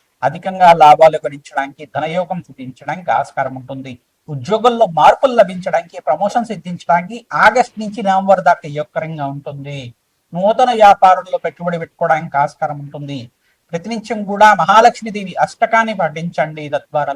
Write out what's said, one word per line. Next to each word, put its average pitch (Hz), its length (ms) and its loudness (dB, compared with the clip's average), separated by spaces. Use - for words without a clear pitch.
అధికంగా 180 420 2
లాభాలు 151 420 6
గణించడానికి, 143 580 -10
ధనయోగం 170 520 -6
సిద్ధించడానికి 143 720 -10
ఆస్కారం 135 420 -6
ఉంటుంది. 135 320 -14
ఉద్యోగంలో 214 520 0
మార్పులు 214 400 4
లభించడానికి, 180 580 -2
ప్రమోషన్ 202 440 -2
సిద్ధించడానికి 175 640 -4
ఆగస్టు - 380 2
నుంచి 214 240 -10
నవంబర్ 190 420 2
దాకా 165 180 0
యోగకరంగా 156 560 -8
ఉంటుంది. 143 460 -14
నూతన 220 340 2
వ్యాపారంలో 185 640 4
పెట్టుబడి 175 360 -6
పెట్టుకోవడానికి 160 640 -4
ఆస్కారం 147 400 -6
ఉంటుంది. 143 360 -12
ప్రతినిత్యం 208 480 -8
కూడా 202 180 4
మహాలక్ష్మీదేవి 202 720 2
అష్టకాన్ని 226 580 -2
పఠించండి, 156 600 -6
తద్వారా 143 420 -4